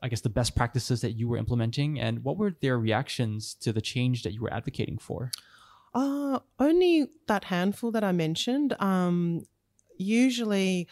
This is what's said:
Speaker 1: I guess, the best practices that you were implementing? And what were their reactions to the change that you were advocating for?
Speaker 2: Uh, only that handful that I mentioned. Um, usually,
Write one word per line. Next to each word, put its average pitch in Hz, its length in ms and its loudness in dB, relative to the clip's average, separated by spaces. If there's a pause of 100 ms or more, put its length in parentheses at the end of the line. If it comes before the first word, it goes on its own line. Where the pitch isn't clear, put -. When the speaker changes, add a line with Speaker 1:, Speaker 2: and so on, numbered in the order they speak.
Speaker 1:
I 127 60 -2
guess, 117 140 -2
the - 80 0
best 117 260 0
practices 120 460 0
that 113 100 -2
you 113 160 -2
were 117 100 0
implementing? 123 600 0
And 113 240 -2
what 143 140 -2
were 202 240 0
their 127 180 2
reactions 110 760 -2
to - 160 -4
the 107 100 0
change 123 420 0
that 101 100 -4
you 110 80 -10
were 107 100 -4
advocating - 460 -6
for? - 320 -8 (640)
Speaker 2:
Uh, 277 460 0 (200)
only 330 480 4 (200)
that 202 180 0
handful 196 460 0
that 214 120 0
I 196 80 2
mentioned. 180 680 0
Um, 175 640 2 (540)
usually, 208 920 2